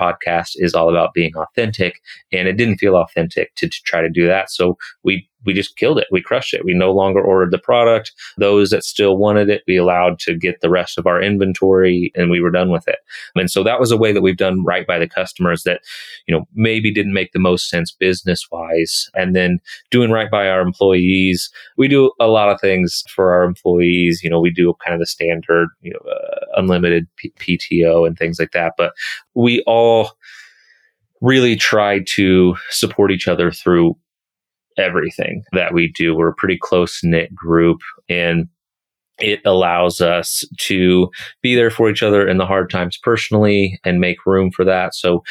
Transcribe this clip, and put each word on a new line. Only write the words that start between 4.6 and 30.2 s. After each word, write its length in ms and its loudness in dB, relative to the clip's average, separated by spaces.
we, 260 -2
we 80 -2
just 240 -4
killed 220 0
it. 120 -2
We 120 -2
crushed 320 -4
it. 100 -6
We 80 -2
no 180 2
longer 300 2
ordered 300 2
the 80 0
product. 540 0
Those 320 4
that 120 0
still 360 0
wanted 320 2
it, 160 -2
we 100 2
allowed 440 2
to 140 -4
get 280 -4
the 80 0
rest 260 -2
of 100 -6
our 140 2
inventory, 920 2
and 160 0
we 100 2
were 100 0
done 200 0
with 180 -2
it. 120 -4
And 160 -2
so 120 0
that 160 0
was 120 0
a 80 4
way 140 2
that 100 2
we've 160 2
done 260 0
right 220 -2
by 120 -2
the 100 -2
customers 560 -4
that, 180 -4
you 80 0
know, 200 -2
maybe 360 0
didn't 220 -2
make 200 -4
the 60 -4
most 300 0
sense 220 -4
business-wise. 1200 -4
And 220 -2
then 220 0
doing 200 2
right 200 0
by 180 0
our 140 0
employees, 880 2
we 120 2
do 300 4
a 80 2
lot 220 4
of 100 0
things 520 0
for 200 0
our 120 4
employees. 800 0
You 80 -4
know, 100 2
we 100 2
do 220 2
kind 120 -4
of 60 -4
the 60 -4
standard, 640 -2
you 100 -14
know, 180 -14
uh, 280 -8
unlimited 500 0
P-, 220 -16
P 200 -4
T 260 0
O 200 4
and 120 -2
things 240 -4
like 120 -4
that. 260 -4
But 160 -2
we 320 0
all 460 2